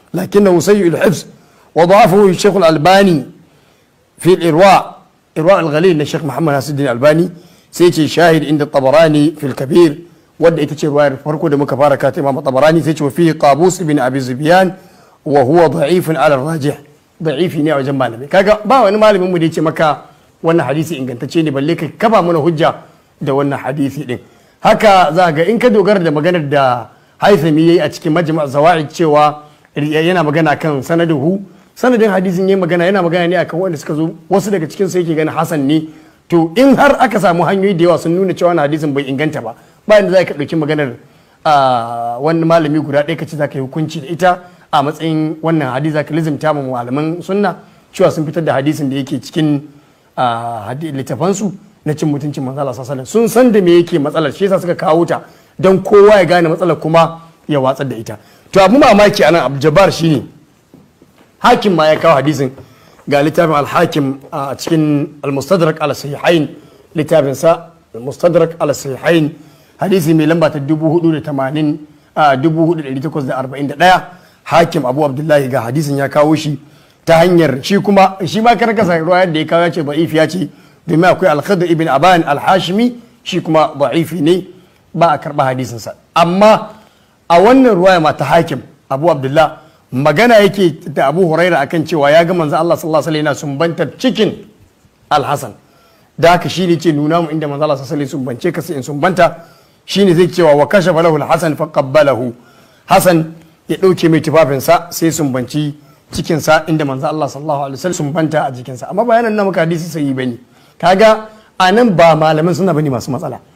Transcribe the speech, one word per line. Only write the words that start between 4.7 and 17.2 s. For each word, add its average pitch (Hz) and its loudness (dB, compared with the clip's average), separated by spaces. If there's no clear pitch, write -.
إرواء 180 2
الغليل 160 0
للشيخ 147 -4
محمد 143 -2
ناصر 139 -4
الدين 143 -4
الألباني. 151 2
Sai 175 4
ce 151 0
shahid 160 2
inda 143 -2
Tabarani 151 2
fil 131 -8
Kabir, 147 2
wadda 156 2
ita 147 -4
ce - -4
ruwayar 143 0
farko 156 -4
da 143 2
muka 139 -2
fara 139 2
kata 139 -2
Imam 139 -2
Tabarani. 151 2
Sai 160 -2
ce 151 -6
wa 143 -2
fihi 165 0
Qabus 160 2
ibn 151 -2
Abi 131 -2
Zubiyan, 160 0
wa 143 2
huwa 160 4
da'ifun 160 0
ala 143 2
rajih. 143 -4
Da'ifi 156 -2